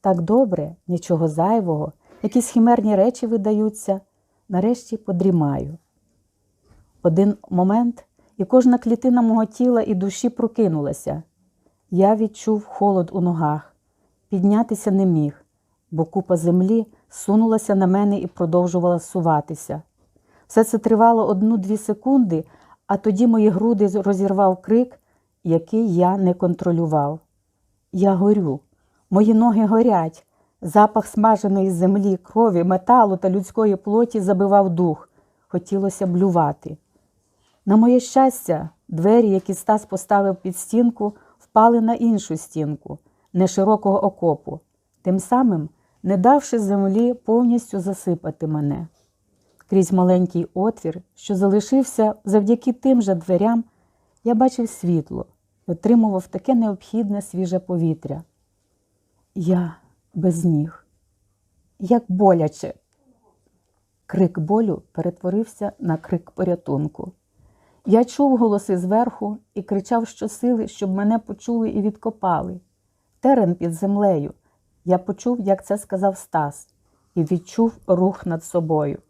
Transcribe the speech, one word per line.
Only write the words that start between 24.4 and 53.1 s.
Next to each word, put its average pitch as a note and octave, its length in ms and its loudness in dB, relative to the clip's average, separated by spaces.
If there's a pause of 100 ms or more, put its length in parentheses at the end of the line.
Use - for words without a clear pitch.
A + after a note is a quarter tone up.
крик, A#3+ 380 0 (440)
який F3 520 -2
я F3+ 220 2
не F3+ 160 2
контролював. E3 840 -2 (720)
Я F#3+ 220 2
горю, F#3 460 0 (500)
мої G#3+ 240 4
ноги A3 320 4
горять. G#3 600 0 (360)
Запах G#3 460 2
смаженої G3+ 640 0
землі, F#3+ 460 0
крові, G#3+ 460 0
металу G3+ 540 4
та F#3+ 120 -2
людської G3 460 0
плоті A3+ 440 -2
забивав G3 500 2
дух. E3+ 400 -2 (380)
Хотілося F#3+ 600 -4
блювати. E3+ 720 0 (880)
На G3+ 100 2
моє A#3+ 240 6
щастя, A#3+ 720 0 (180)
двері, G#3 420 2
які F#3+ 240 -2
Стас G#3+ 320 -2
поставив G3 500 -2
під F#3+ 220 -10
стінку, A3+ 560 -2 (420)
впали A#3 260 6
на A3+ 120 0
іншу A3 440 -2
стінку D3+ 600 -8 (340)
неширокого G3 680 0
окопу, E3+ 560 -4 (420)
тим F#3+ 180 -2
самим G#3+ 500 0 (340)
не F#3 140 0
давши A#3+ 420 2
землі G3+ 540 0
повністю A#3 640 -2
засипати F3 680 -6
мене. D3+ 400 -4 (840)
Крізь F#3+ 220 2
маленький F3+ 600 2
отвір, F3+ 480 -4 (120)
що - 220 -8
залишився G#3+ 800 0 (100)
завдяки G#3+ 480 2
тим B3+ 280 2
же G3 140 0